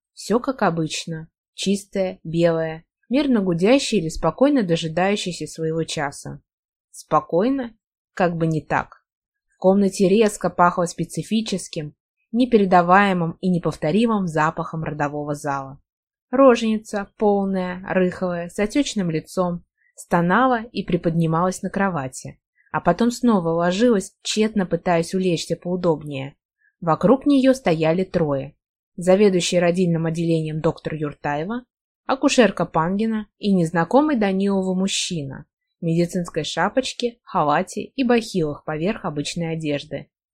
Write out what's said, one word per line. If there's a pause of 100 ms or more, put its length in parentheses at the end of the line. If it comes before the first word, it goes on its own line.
(140)
все
как
обычно — (240)
чистое,
белое, (240)
мирно
гудящее
или
спокойно
дожидающееся
своего
часа. (500)
Спокойно? (380)
Как
бы
не
так. (520)
В
комнате
резко
пахло
специфическим, (400)
непередаваемым
и
неповторимым
запахом
родового
зала. (480)
Роженица, (100)
полная,
рыхлая,
с
отечным
лицом, (320)
стонала
и
приподнималась
на
кровати, (320)
а
потом
снова
ложилась,
тщетно
пытаясь
улечься
поудобнее. (460)
Вокруг
нее
стояли
трое. (400)
Заведующий
родильным
отделением
доктор
Юртаева, (420)
акушерка
Пангина (100)
и
незнакомый
Данилову
мужчина (340)
в
медицинской
шапочке,
халате
и
бахилах
поверх
обычной
одежды. (240)